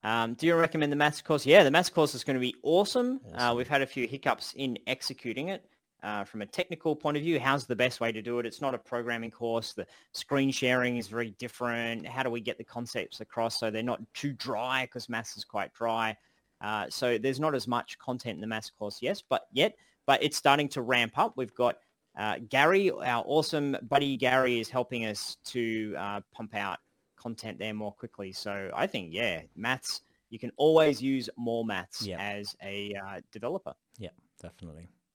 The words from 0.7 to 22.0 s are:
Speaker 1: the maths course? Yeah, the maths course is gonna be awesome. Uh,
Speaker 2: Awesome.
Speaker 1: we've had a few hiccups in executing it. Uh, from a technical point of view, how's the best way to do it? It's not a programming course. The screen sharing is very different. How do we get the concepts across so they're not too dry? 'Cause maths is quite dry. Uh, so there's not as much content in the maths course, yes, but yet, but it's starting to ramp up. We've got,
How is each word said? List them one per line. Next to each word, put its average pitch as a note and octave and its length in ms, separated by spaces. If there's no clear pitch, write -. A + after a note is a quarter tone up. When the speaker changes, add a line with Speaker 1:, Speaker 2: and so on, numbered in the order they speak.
Speaker 1:
the C#3+ 40
maths D3 240
course? - 240
Yeah, E3+ 200
the C3+ 60
maths E3+ 200
course D3+ 240
is B2 100
gonna C3+ 140
be B2+ 240
awesome. A#3+ 580
Uh, - 40
Speaker 2:
Awesome. A#2+ 200
Speaker 1:
we've B2 120
had C#3 140
a C3 40
few B2+ 200
hiccups B2+ 500
in C3 300
executing B2+ 640
it. F#3+ 160
Uh, G#2 220
from G#2 200
a G2 40
technical - 480
point D3 220
of D3 80
view, D#3+ 160
how's C3+ 260
the B2 80
best B2 260
way A#2 120
to G#2+ 100
do A#2+ 160
it? A#2 80
It's - 140
not C#3 120
a B2 60
programming A#2 540
course. A#2 400
The F#2+ 120
screen C3+ 400
sharing B2 440
is A2 120
very A2+ 220
different. A#2 680
How B2 160
do C3 80
we A#2 100
get A2 160
the - 60
concepts A#2+ 580
across A2+ 380
so A2+ 100
they're A2 140
not A#2+ 180
too C#3+ 200
dry? B2+ 580
'Cause - 160
maths A2+ 280
is G#2 80
quite G2 300
dry. A2+ 420
Uh, G#2 280
so A#2+ 300
there's C3 220
not D3+ 160
as A#2 100
much A#2+ 320
content A#2+ 380
in D2+ 40
the G#2+ 60
maths A2 240
course, - 320
yes, F3 200
but - 280
yet, E3 260
but C3+ 160
it's D3 140
starting C#3+ 320
to C3+ 140
ramp A#2+ 360
up. A3 180
We've B2 180
got, A#2+ 240